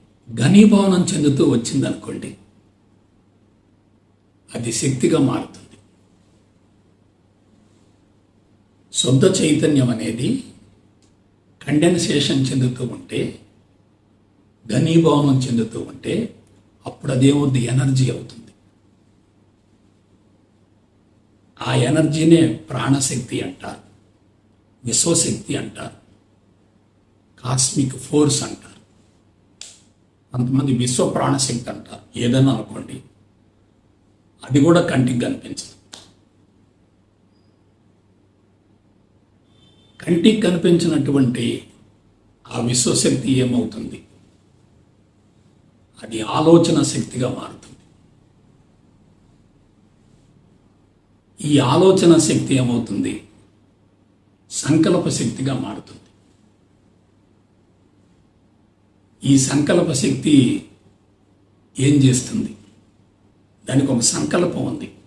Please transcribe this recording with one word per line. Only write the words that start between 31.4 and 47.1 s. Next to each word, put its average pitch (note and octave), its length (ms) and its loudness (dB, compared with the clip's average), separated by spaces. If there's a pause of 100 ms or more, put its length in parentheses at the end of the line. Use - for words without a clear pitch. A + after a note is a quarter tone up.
అంటారు. - 480 -16
ఏదైనా C3 340 2
అనుకోండి, - 500 -10 (1400)
అది C3+ 200 0
కూడా E3+ 160 6
కంటికి B2+ 400 0
కనిపించదు. - 580 -10 (4000)
కంటికి F#3+ 360 4
కనిపించినటువంటి D3+ 1300 0 (800)
ఆ A#2+ 100 -8
విశ్వశక్తి B2+ 720 0
ఏమవుతుంది? A#2+ 720 -4 (2000)
అది A2+ 180 -10
ఆలోచన D#3+ 600 4
శక్తిగా - 460 -4